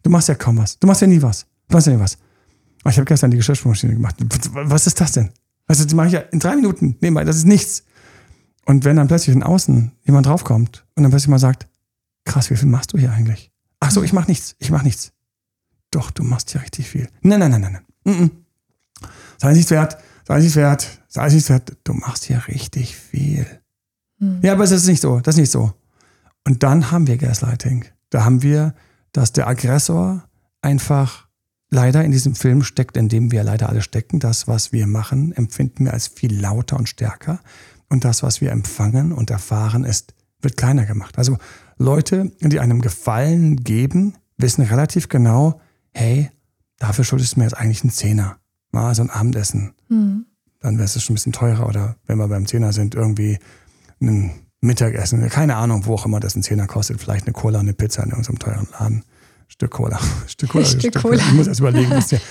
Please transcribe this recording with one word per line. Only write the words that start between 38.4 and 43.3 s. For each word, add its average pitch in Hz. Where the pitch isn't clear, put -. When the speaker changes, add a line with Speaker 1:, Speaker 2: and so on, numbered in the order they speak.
Speaker 1:
empfangen 117
und 120
erfahren, 110
ist, -
wird 135
kleiner 123
gemacht. 104
Also 123
Leute, 151
die 151
einem 120
Gefallen 143